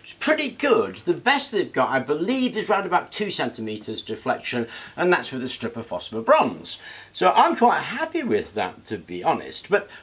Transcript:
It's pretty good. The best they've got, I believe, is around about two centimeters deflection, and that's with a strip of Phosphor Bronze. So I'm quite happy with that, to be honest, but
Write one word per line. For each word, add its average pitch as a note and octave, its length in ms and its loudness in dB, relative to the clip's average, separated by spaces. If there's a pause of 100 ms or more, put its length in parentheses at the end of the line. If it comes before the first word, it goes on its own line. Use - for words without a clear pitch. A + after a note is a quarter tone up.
It's - 120 -16
pretty D4+ 380 0
good. C3 480 2
The F3 140 -2
best B3 380 2
they've F3+ 220 0
got, C3 180 2
I C3+ 80 2
believe, G#3+ 580 0
is G#3+ 140 -2
around F#3+ 160 2
about F3+ 240 0
two G3+ 220 -4
centimeters A2 680 -6
deflection, A#2+ 680 -4 (280)
and F3+ 160 4
that's - 200 0
with B2+ 100 -6
a C3 60 -6
strip - 280 -6
of A#2 100 -10
Phosphor F#2 340 -6
Bronze. A2+ 580 2 (340)
So F3+ 200 4
I'm D4+ 240 6
quite A3+ 240 4
happy D4+ 420 -4
with A2 320 -2
that, F#2+ 300 -6
to A2 120 -8
be F2 280 -10
honest, - 440 -2
but - 220 2 (120)